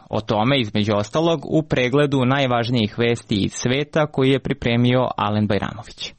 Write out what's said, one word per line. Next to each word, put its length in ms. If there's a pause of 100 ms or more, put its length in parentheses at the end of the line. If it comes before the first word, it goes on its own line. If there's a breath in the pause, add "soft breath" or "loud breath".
O 120
tome, 380
između 360
ostalog, 500
u 180
pregledu 600
najvažnijih 760
vesti 360
iz 180
sveta 540
koji 220
je 100
pripremio 680 (100)
Alen 300
Bajramović. 720